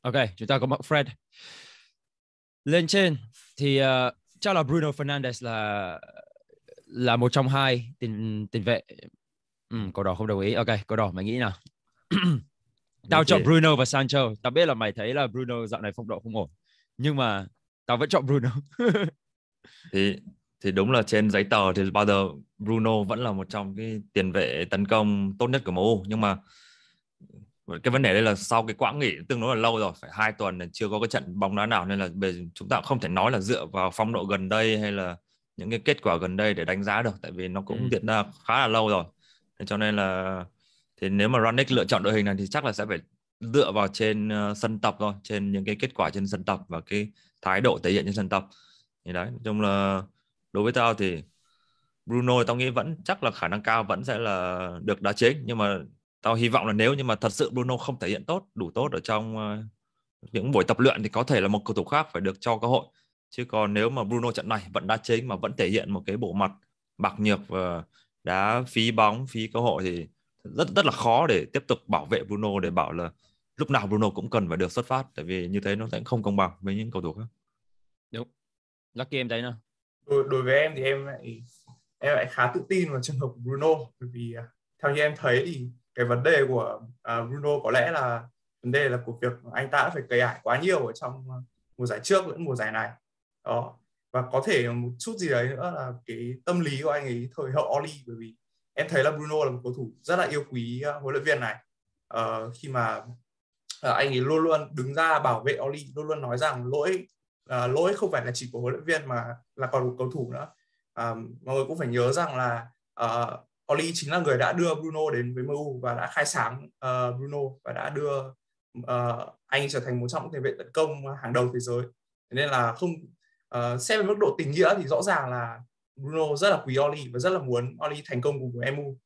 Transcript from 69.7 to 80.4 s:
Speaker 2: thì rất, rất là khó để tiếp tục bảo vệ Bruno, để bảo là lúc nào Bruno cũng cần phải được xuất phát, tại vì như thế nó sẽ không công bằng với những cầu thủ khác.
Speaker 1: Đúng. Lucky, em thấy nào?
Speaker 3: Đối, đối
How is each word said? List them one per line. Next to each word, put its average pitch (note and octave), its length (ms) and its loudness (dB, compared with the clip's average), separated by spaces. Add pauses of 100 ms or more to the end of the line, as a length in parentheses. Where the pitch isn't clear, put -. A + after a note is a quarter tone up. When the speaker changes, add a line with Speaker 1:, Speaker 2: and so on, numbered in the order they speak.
Speaker 2:
thì F2 240 -4 (360)
rất, C#3 320 -2
rất F#3+ 100 4
là B2 60 4
khó A#2+ 360 4
để F#2 260 4
tiếp C#3 140 -2
tục B2 200 0
bảo D#2 180 0
vệ G2+ 180 0
Bruno, G2+ 360 -2
để E2+ 100 -2
bảo D#2+ 220 0
là E2 200 -4 (440)
lúc D3 140 -4
nào A2+ 180 2
Bruno G#2+ 220 2
cũng F#2+ 200 -6
cần G2+ 180 0
phải E2 100 -2
được F2+ 140 0
xuất B2 140 -4
phát, C3 300 -4
tại D#2 100 -10
vì F2+ 220 -4
như G2 120 -2
thế G2+ 160 -2
nó A2 160 -6
sẽ A2+ 140 -4
không A2+ 180 -2
công G2+ 120 0
bằng F#2 160 2 (100)
với G2 140 -4
những A2 160 -6
cầu F#2+ 100 -4
thủ D#2+ 120 -4
khác. A2 120 -10 (840)
Speaker 1:
Đúng. A#2 160 -10 (640)
Lucky, C3+ 240 -6
em B2 120 -2
thấy A#2 120 -2
nào? A#2+ 120 -6 (520)
Speaker 3:
Đối, C#3 240 4
đối C3 140 2